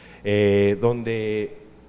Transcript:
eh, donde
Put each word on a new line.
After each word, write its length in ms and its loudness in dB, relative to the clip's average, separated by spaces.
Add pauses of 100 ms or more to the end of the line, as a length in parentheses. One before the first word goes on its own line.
(240)
eh, 560 2
donde 800 -4 (320)